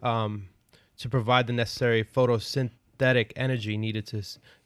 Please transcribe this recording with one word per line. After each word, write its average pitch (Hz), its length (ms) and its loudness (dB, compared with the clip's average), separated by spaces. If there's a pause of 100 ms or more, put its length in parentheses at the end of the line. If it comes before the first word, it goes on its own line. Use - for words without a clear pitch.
um, 107 460 -2 (500)
to 123 120 -10
provide 123 380 2
the 120 60 -2
necessary 117 500 2
photosynthetic 123 1300 0
energy 120 420 -2
needed 110 300 -4
to 110 120 -6
s-, - 200 -12 (260)